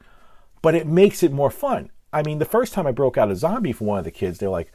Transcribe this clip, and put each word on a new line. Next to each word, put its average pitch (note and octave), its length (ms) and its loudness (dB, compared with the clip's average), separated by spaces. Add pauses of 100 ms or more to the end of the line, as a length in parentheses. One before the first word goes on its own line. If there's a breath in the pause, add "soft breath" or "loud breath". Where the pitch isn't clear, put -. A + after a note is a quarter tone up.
(600 soft breath)
but D#3+ 120 4
it D#3+ 140 0
makes F#3 340 4
it E3+ 100 4
more C#3 200 2
fun. C4 380 -4 (240)
I D#3 80 0
mean, D3+ 160 -4
the D3+ 80 -2
first A#3 260 0
time F3 160 -4
I C3+ 40 2
broke C3 260 0
out G#2+ 140 2
a F#2+ 40 -2
zombie E3 380 -2
for A2 100 -10
one G#2 140 -2
of F2 80 -6
the E2 60 -10
kids, F2+ 260 -6
they're G2+ 100 -6
like, F2 260 -4